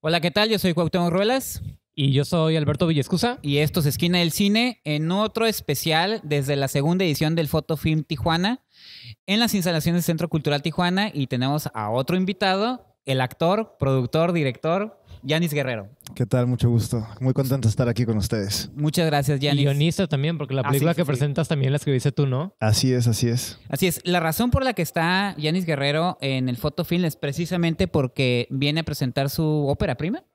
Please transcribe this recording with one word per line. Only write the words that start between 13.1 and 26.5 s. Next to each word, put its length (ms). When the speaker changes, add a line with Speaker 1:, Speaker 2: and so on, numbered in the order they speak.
Speaker 1:
actor, 560
productor, 540
director, 680
Yanis 320
Guerrero. 340
Speaker 3:
¿Qué 100
tal? 220
Mucho 200
gusto. 380
Muy 120
contento 360
de 20
estar 180
aquí 160
con 140
ustedes. 560
Speaker 1:
Muchas 320
gracias, 320
Yanis. 240
Speaker 2:
Y 20
guionista 440
también, 280
porque 160
la 100
Speaker 1:
Ah, 60
Speaker 2:
película 240
Speaker 1:
sí, 40
sí, 40
Speaker 2:
que 40
Speaker 1:
sí. 20
Speaker 2:
presentaste 460
también 200
la 40
escribiste 340
tú, 160
¿no? 320
Speaker 3:
Así 340
es, 140
así 220
es. 300
Speaker 1:
Así 180
es. 180
La 140
razón 320
por 140
la 100
que 80
está 560
Yanis 260
Guerrero 560
en 280
el 80